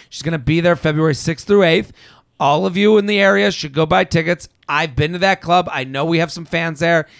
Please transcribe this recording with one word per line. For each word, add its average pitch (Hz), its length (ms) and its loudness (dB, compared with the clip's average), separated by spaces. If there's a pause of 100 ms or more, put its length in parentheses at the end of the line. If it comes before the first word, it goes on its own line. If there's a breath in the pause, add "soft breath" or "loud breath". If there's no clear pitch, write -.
She's - 120 -14
gonna 160 160 -2
be 147 240 0
there 175 140 2
February 156 400 0
sixth - 320 -6
through 202 160 6
eighth. 175 280 2 (480 soft breath)
All 147 280 2
of 180 100 -4
you 208 220 4
in 202 80 0
the 208 120 0
area 196 320 2
should 151 220 -10
go 160 140 0
buy 185 160 2
tickets. 170 440 -2 (200)
I've 151 280 -2
been 151 180 -2
to 180 60 -6
that 190 220 0
club. 170 300 0
I 135 140 -6
know 135 200 -4
we 165 140 0
have 160 120 -2
some 165 140 -14
fans 165 360 -6
there. 165 260 0 (120 soft breath)